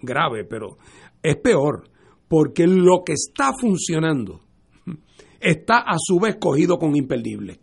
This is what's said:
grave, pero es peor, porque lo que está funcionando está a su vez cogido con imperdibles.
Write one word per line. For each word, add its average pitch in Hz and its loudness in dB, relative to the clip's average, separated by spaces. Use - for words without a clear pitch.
grave, 123 -4
pero 110 -12
es - 0
peor, 143 0
porque 156 2
lo 180 6
que 160 -4
está 269 -4
funcionando 160 -2
está 226 0
a 233 -4
su 175 0
vez 214 -2
cogido 160 2
con 151 0
imperdibles. 113 -6